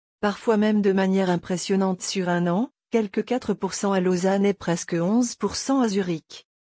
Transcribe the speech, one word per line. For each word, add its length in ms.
Parfois 360
même 240
de 100
manière 380
impressionnante 720
sur 280
un 180
an, 220
quelque 300
quatre 320
pour 200
cent 180
à 80
Lausanne 460
et 80
presque 460
onze 360
pour 200
cent 260
à 60
Zurich. 580